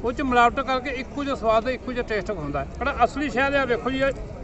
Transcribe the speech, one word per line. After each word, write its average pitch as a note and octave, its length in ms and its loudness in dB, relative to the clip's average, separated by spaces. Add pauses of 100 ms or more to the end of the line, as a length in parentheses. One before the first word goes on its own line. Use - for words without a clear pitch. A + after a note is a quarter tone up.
ਉਹ B3 80 0
'ਚ D4 100 -4
ਮਿਲਾਵਟ A#3+ 380 6
ਕਰਕੇ B3+ 300 0
ਇੱਕੋ C4 340 -6
ਜਿਹਾ C4+ 100 -2
ਸਵਾਦ, A3 340 2
ਇੱਕੋ B3+ 240 -4
ਜਿਹਾ A#3+ 160 -4
ਟੇਸਟ G#3 220 -2
ਹੁੰਦਾ C#3+ 300 -4
ਹੈ। C3+ 80 -8 (100)
ਜਿਹੜਾ A#3+ 260 2
ਅਸਲੀ C#4 260 -2
ਸ਼ਹਿਦ C#4 240 0
ਆ, C#4 100 2
ਵੇਖੋ B3 260 0
ਜੀ, C4 80 -2
ਇਹ C4+ 140 2 (320)